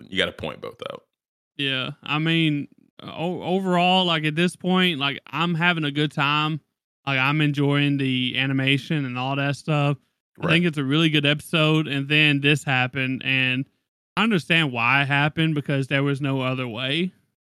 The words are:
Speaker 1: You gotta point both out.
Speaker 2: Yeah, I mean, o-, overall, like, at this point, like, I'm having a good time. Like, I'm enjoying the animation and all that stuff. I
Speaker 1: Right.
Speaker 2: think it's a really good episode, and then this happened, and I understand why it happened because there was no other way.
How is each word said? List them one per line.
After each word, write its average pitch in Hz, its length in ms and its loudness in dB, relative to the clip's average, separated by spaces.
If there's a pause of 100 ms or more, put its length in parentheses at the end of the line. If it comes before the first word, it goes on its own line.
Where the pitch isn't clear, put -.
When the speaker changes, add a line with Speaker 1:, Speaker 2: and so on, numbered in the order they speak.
Speaker 1:
You 95 80 -6
gotta 87 140 0
point - 300 -10
both - 200 -14 (100)
out. - 120 -16 (540)
Speaker 2:
Yeah, 135 340 -4 (120)
I 147 160 -2
mean, 160 480 2 (340)
o-, 165 420 -8
overall, 180 600 2
like, 160 180 0
at 151 120 -2
this 175 200 0
point, 180 440 2
like, 139 280 -2
I'm 165 280 -2
having 165 280 0
a 143 80 -2
good 151 220 -2
time. 151 480 0 (440)
Like, 135 140 0
I'm 147 220 2
enjoying 143 560 2
the 127 400 -2
animation 135 680 0
and 123 120 -8
all 135 180 -4
that 139 220 -2
stuff. 147 400 0 (440)
I - 60 -4
Speaker 1:
Right. - 60 0
Speaker 2:
think 175 120 2
it's 151 120 -2
a 143 60 -2
really 156 260 2
good 147 160 2
episode, 156 600 0
and 139 220 -4
then 151 320 4
this 143 220 2
happened, 131 640 -2
and 131 400 -2 (520)
I 190 60 2
understand 165 500 2
why 120 300 2
it 139 40 -2
happened 151 480 2
because 139 320 -2
there 139 160 0
was 139 180 0
no 135 200 -2
other 127 260 -4
way. 135 440 -4 (380)